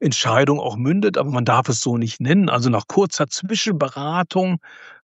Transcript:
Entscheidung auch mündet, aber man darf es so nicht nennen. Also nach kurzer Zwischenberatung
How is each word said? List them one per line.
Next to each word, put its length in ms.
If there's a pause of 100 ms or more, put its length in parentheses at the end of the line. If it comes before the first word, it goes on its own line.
Entscheidung 580
auch 180
mündet, 420
aber 120
man 140
darf 240
es 140
so 160
nicht 220
nennen. 280
Also 220
nach 180
kurzer 400
Zwischenberatung 1300 (460)